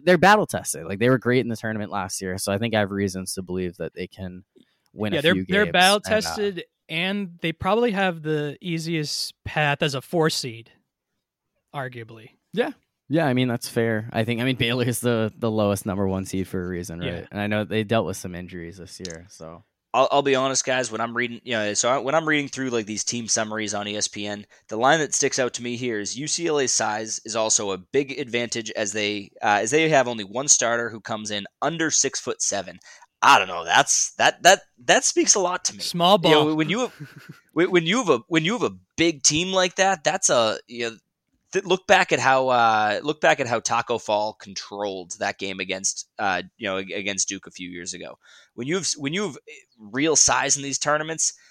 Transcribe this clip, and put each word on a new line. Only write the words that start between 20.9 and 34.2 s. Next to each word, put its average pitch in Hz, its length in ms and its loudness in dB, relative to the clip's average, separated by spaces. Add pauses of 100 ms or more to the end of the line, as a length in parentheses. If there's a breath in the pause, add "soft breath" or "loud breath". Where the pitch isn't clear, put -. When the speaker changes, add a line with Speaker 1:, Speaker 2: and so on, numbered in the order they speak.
Speaker 3:
when 107 80 -6
I'm 117 160 -4
reading, 120 260 -4
you 120 120 -6
know, 104 200 -2
so 117 140 0
I, 135 100 2
when 131 160 -2
I'm 160 140 0
reading 147 180 0
through, 131 240 -6
like, 117 160 0
these 104 160 -6
team 117 240 -6
summaries 107 480 -2
on 104 140 -6
E 104 80 -6
S 104 100 -2
P 104 180 -8
N, 104 220 -8 (220 soft breath)
the 107 80 -8
line 135 240 4
that 139 120 -2
sticks 135 280 0
out 123 140 0
to 120 100 -10
me 120 100 -4
here 117 240 -4
is 104 180 -6
U 143 120 -8
C 170 180 -2
L 147 140 0
A's 123 120 0
size 110 520 -2
is 107 100 -10
also 110 380 0
a 95 60 -4
big 135 380 -2
advantage 120 600 -4
as 107 160 -2
they, 104 400 -4 (100)
uh, 104 180 4
as 110 120 -2
they 156 160 4
have 139 180 4
only 117 160 -6
one 110 240 -6
starter 117 420 2
who 110 120 -10
comes 107 320 -8
in 101 140 -6 (160)
under 160 280 0
six-foot-seven. 101 880 -2 (440 loud breath)
I 131 160 8
don't 95 100 2
know. 87 160 -6
That's, 107 520 2
that, 127 260 2